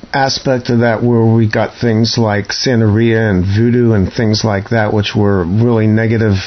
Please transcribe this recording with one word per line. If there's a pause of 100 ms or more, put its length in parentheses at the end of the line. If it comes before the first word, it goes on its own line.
(140)
aspect
of
that
where
we
got
things
like
Santeria
and
voodoo
and
things
like
that,
which
were
really
negative (100)